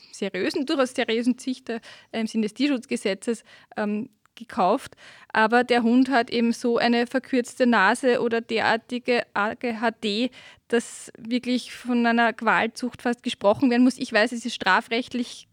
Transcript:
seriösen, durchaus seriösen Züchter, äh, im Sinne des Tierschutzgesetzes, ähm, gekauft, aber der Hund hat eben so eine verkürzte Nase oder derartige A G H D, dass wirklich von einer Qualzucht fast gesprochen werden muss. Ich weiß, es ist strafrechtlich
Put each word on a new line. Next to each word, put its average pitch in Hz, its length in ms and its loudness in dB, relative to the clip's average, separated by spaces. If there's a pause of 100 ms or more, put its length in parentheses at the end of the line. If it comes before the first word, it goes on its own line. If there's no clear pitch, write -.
(100)
seriösen, 247 560 -4
durchaus 269 280 0
seriösen 233 440 0
Züchter, 247 380 -8 (340)
äh, 226 120 -6
im 220 40 -2
Sinne 226 160 -2
des 214 120 -4
Tierschutzgesetzes, 240 880 -2 (320)
ähm, 214 320 -4 (260)
gekauft, 220 600 -2 (400)
aber 220 280 4
der 240 200 2
Hund 254 260 4
hat 240 220 0
eben 233 240 0
so 233 240 -2
eine 233 280 2
verkürzte 254 600 -2
Nase 233 560 4
oder 233 180 -2
derartige 233 840 -2 (100)
A 214 180 -2
G 240 240 -6
H 226 140 -2
D, 226 400 -2 (380)
dass - 500 -4
wirklich 240 560 -4
von 240 320 0
einer 233 260 2
Qualzucht 220 720 -2
fast 240 200 -4
gesprochen 233 480 2
werden 240 140 6
muss. 254 140 4
Ich - 120 -6
weiß, 226 220 2
es 240 140 -8
ist 233 80 -8
strafrechtlich 233 1000 -2